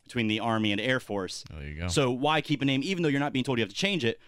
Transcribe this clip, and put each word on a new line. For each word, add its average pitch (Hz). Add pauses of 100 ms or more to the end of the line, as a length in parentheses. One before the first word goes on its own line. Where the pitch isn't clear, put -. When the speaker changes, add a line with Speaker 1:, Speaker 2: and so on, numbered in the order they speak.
Speaker 1:
between 117
the 107
Army 110
and 101
Air 131
Force. 98
Speaker 2:
There 73
you 73
go. 90
Speaker 1:
So 123
why 147
keep 143
a -
name, 135
even 175
though 156
you're 139
not 143
being 131
told 127
you 113
have 101
to 98
change 190
it, 113